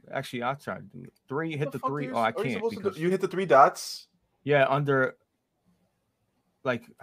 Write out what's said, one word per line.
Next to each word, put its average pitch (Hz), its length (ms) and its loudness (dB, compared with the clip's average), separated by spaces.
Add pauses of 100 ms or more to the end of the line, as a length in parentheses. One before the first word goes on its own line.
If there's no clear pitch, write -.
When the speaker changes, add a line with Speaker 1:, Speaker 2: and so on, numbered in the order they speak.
(120)
Speaker 1:
actually, 135 320 -6
I'll 131 140 -2
try 98 180 -8
to 98 80 -14
do 92 200 -18
it. 92 100 -18 (160)
Three, 160 220 -4
Speaker 2:
What 151 80 -6
Speaker 1:
hit 147 120 -2
Speaker 2:
the - 60 -8
Speaker 1:
the - 20 -4
Speaker 2:
fuck 262 100 -4
Speaker 1:
three. 143 160 -4
Speaker 2:
are - 40 -8
you - 60 -4
Speaker 1:
Oh, 117 40 0
I 113 80 4
Speaker 2:
s-, 113 80 0
are 185 80 -4
you - 0 -
Speaker 1:
can't 247 100 -2
Speaker 2:
supposed 214 220 -4
to 190 80 -10
do, 202 60 0
Speaker 1:
because 156 120 -10
Speaker 2:
you 170 80 2
hit 190 120 0
the 196 80 -2
three 190 160 -4
dots? 151 600 4 (360)
Speaker 1:
Yeah, 139 260 4
under, 139 460 2 (1500)
like, 123 180 -2 (200)